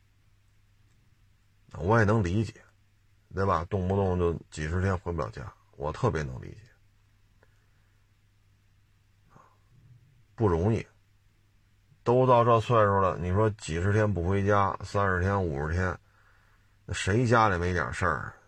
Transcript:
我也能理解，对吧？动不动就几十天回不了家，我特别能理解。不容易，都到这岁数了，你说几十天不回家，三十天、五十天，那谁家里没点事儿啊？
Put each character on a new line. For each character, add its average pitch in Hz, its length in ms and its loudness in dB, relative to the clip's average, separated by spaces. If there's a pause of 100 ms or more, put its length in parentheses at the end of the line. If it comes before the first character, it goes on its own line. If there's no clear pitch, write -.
(1800)
我 95 180 2
也 110 80 4
能 107 180 2
理 95 200 0
解， 101 100 -8 (800)
对 95 100 -2
吧？ 87 220 0
动 92 220 -4
不 95 80 0
动 92 240 0
就 85 120 2 (200)
几 76 160 -6
十 87 120 -2
天 95 160 0
回 87 160 -6
不 82 80 -4
了 62 120 -4
家， 69 200 -14 (200)
我 73 200 -8
特 117 200 -2
别 78 100 -2
能 64 180 -10
理 50 100 -16
解。 - 100 -18 (3750)
不 110 120 0
容 90 240 2
易， 107 140 -4 (1160)
都 127 240 2
到 120 180 6
这 117 160 4
岁 117 240 0
数 98 160 2
了， 92 160 0
你 90 160 -4
说 107 160 2
几 85 320 -6
十 98 100 0
天 107 220 2
不 87 160 -2
回 98 160 0
家， 101 380 2
三 101 240 -2
十 92 120 0
天、 95 240 0
五 73 240 -4
十 78 60 -4
天， 90 240 -2 (880)
那 - 80 -10
谁 107 320 0
家 110 240 4
里 92 80 0
没 87 160 -2
点 69 180 -2
事 - 140 -4
儿 80 120 0
啊？ - 180 -12 (120)